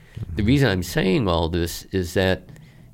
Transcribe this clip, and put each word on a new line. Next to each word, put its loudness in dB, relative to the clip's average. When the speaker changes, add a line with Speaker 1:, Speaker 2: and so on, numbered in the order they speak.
Speaker 1:
The -6
Speaker 2:
Mm-hmm. 0
Speaker 1:
reason 4
I'm 0
saying 0
all 2
this -4
is -4
that, 0